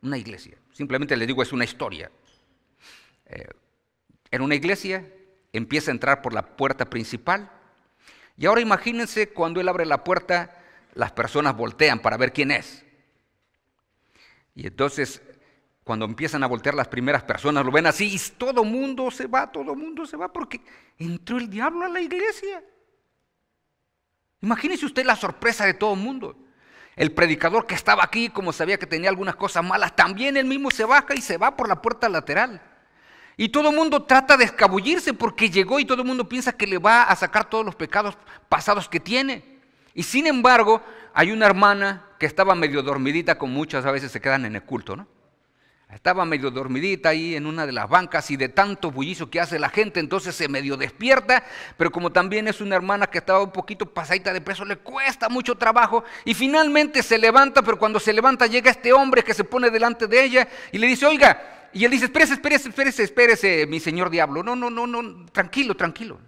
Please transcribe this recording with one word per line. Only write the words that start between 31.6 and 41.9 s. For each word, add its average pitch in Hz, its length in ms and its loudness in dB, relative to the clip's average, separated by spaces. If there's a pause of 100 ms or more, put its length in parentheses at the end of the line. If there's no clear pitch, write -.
la 185 120 0
puerta 226 280 -2
lateral. 180 520 -2 (760)
Y 220 140 -2
todo 294 200 2
mundo 302 340 0
trata 262 320 6
de 247 80 6
escabullirse 220 680 0
porque 220 340 -2
llegó 190 300 2
y 285 60 2
todo 254 180 -2
el 247 60 -4
mundo 254 200 -4
piensa 247 240 -4
que - 140 -4
le 190 120 -2
va 226 260 6
a 190 100 4
sacar - 340 -2
todos 220 160 -2
los 185 120 -8
pecados 202 420 -4 (300)
pasados 190 400 0
que 170 120 -2
tiene. 254 580 -6 (360)
Y 170 100 -6
sin 285 220 0
embargo, 240 560 6 (320)
hay 175 180 2
una 220 140 4
hermana 196 600 2 (120)